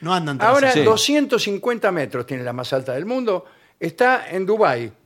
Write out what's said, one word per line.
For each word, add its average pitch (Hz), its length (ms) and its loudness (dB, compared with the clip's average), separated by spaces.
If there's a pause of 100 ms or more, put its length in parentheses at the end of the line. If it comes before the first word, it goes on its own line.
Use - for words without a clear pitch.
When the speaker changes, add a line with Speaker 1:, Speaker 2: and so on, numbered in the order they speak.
Speaker 1:
no 170 120 -2
andan 156 240 -2
tan 214 120 4
Speaker 2:
Ahora 269 220 4
Speaker 1:
cerca. 151 100 4
Speaker 3:
Sí. 143 40 6
Speaker 2:
doscientos 262 580 2
cincuenta 208 480 -2
metros 131 360 -4
tiene 127 160 -8
la 123 100 -6
más 123 200 -8
alta 127 200 -2
del 156 140 -6
mundo. 233 360 -2 (360)
Está 233 500 0
en 190 160 -4
Dubái. 151 480 0 (120)